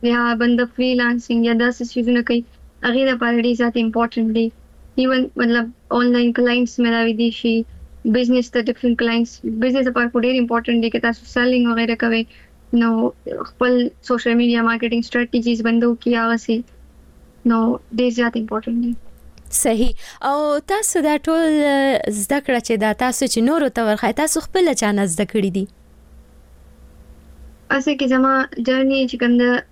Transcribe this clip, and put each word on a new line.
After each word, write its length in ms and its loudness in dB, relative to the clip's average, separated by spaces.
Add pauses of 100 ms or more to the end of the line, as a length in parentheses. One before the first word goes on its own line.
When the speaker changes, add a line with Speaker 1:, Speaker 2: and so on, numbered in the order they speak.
Speaker 1:
یا 200 0 (180)
بنده 240 2 (120)
فریلانسینګ 720 0
یا 60 2 (100)
داسې 180 -2 (100)
څیزونه 360 0
کوي، 160 0 (400)
هغې 260 0
لپاره 340 0
ډېر 160 2
زیات 220 0
امپورټنټ 540 -2
دی. 120 2 (520)
ایون 220 2 (140)
مطلب 340 0 (260)
آنلاین 360 2
کلاینټس 520 0
ملاوي 360 2
دي 160 2
شي، 160 0 (600)
بزنس 360 2
ته 160 -2
ډفرنټ 340 0
کلاینټس، 320 0 (300)
بزنس 240 2
لپاره 260 0
خو 120 0
ډېر 160 2
امپورټنټ 420 0
دی 80 0
که 160 -2
تاسو 140 -2 (120)
سیلینګ 380 2
وغیره 320 0
کوئ، 200 0 (580)
نو 100 2 (580)
خپل 240 0 (360)
سوشل 320 0
میډیا 280 2
مارکیټینګ 400 -2
سټریټیجیز 580 -2
بندو 280 2
کړئ 280 -2
هغسې. 340 0 (960)
نو 60 2 (400)
ډېر 200 2
زیات 240 0
امپورټنټ 420 -4
دی. 80 -2 (580)
Speaker 2:
صحیح. 400 2 (380)
او 80 0 (360)
تاسو 340 0
دا 80 2 (120)
ټول، 220 2 (220)
آه، 400 2
زده 300 -2
کړه 260 0
چې 80 0 (100)
دا 80 2
تاسو 320 -2
چې 140 0 (100)
نورو 200 2
ته 200 -2
ورښایئ، 340 0
تاسو 240 -2
خپله 360 2
چا 100 0
نه 140 0
زده 260 -2
کړي 240 0
دي؟ 80 -2 (2000)
Speaker 1:
اصل 220 -2
کې 220 -2
زما 200 2 (220)
جرني 520 0
چې 160 -8
کوم 180 4
ده 80 2 (220)